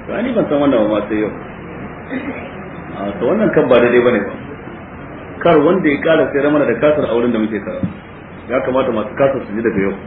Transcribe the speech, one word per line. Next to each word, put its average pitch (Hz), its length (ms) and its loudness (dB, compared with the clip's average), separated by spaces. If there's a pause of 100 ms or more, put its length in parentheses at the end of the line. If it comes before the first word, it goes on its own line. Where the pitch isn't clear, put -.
To, - 80 -10
ani 226 240 -4
ban 180 140 2
san 143 100 2
wannan 135 240 4
ba 107 80 2
ma 107 160 2
sai 107 160 -2
yau. 98 80 -2 (1600)
A, - 100 -10 (140)
to, - 160 -4
wannan 208 220 2
kan 147 160 4
ba 123 100 8
daidai 120 240 6
bane 117 160 4
ba. 98 140 -6 (1040)
Kar 170 240 6
wanda 170 240 4
ya 139 160 2
kara 156 300 4
sayar 143 180 2
mana 147 160 4
da 117 80 2
kasar 147 320 2
a 110 80 -2
wurin 120 160 2
da 110 80 0
muke 110 240 0
karatu. - 240 -6 (640)
Ya 123 100 2
kamata 127 320 0
masu 107 240 -4
kasar 135 240 2
su 104 160 -10
ji 107 80 -4
daga 98 160 2
yau. 98 160 0 (120)